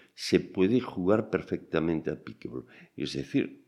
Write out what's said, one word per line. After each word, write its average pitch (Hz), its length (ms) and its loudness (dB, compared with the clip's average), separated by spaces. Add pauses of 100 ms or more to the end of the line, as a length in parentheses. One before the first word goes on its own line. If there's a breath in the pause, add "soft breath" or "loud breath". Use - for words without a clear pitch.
(140)
se - 260 2
puede 101 400 2
jugar 101 480 0
perfectamente 82 840 -2
a 73 60 -2
pickleball. - 480 -12 (320 soft breath)
Es 67 160 -6
decir, - 560 -2